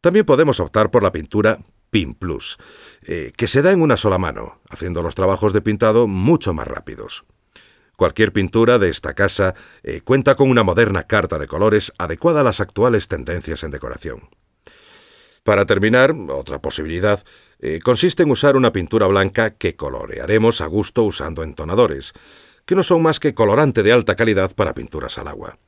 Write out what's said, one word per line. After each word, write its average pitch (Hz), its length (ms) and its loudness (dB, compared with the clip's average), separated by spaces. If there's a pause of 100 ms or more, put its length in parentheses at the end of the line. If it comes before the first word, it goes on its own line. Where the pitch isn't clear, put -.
También 180 240 4
podemos 139 340 4
optar 98 300 0
por 113 140 4
la 92 80 2
pintura 104 480 0 (300)
Pin 78 240 -2
Plus, - 440 -8 (460)
eh, 78 320 -8
que 113 120 -2
se 139 140 2
da 180 100 6
en 180 100 4
una 135 160 4
sola 95 200 2
mano, 64 520 -6
haciendo 87 320 -6
los 82 140 -6
trabajos 95 380 0
de 101 80 2
pintado 110 460 2
mucho 101 460 0
más 73 140 -8
rápidos. - 580 -12 (720)
Cualquier 98 360 0
pintura 113 460 2
de 95 120 2
esta 76 260 -6
casa, 98 400 0 (280)
eh, - 180 -10
cuenta 135 340 2
con 135 160 4
una 120 120 4
moderna 98 440 2
carta 87 320 -2
de 71 80 -8
colores 104 500 0
adecuada 143 440 0
a - 20 2
las 113 160 0
actuales 110 480 0
tendencias 80 560 -8
en 76 80 -8
decoración. 69 580 -12 (1120)
Para 101 220 2
terminar, 113 480 2 (160)
otra 69 320 -8
posibilidad, 87 640 -2 (360)
eh, 78 240 -6
consiste 165 380 2
en 151 80 4
usar 139 260 2
una 127 160 4
pintura 101 360 0
blanca 98 440 0
que - 240 -4
colorearemos 78 840 -2
a 76 60 -4
gusto 101 360 -2
usando 80 380 -4
entonadores, 80 720 -4 (520)
que 180 100 -2
no 185 80 2
son 165 180 2
más 160 180 0
que 147 140 -2
colorante 117 480 2
de 107 120 4
alta 110 220 2
calidad 98 380 0
para 90 200 -2
pinturas - 440 -12
al - 120 -12
agua. - 280 -16 (100)